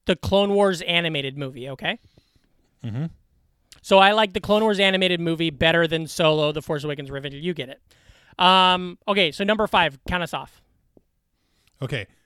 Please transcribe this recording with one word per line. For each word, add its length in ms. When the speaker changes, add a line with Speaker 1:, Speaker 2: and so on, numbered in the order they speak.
Speaker 1:
the 100
Clone 380
Wars 280
animated 560
movie, 320
okay? 300
Speaker 2:
Mm-hmm. 220
Speaker 1:
So 180
I 140
like 200
the 80
Clone 220
Wars 160
animated 400
movie 320
better 360
than 200
Solo, 440
The 100
Force 220
Awakens, 280
Revenge. 240
You 180
get 160
it. 120
Um, 540
okay, 240
so 120
number 240
five, 400
count 160
us 100
off. 280
Speaker 2:
Okay, 260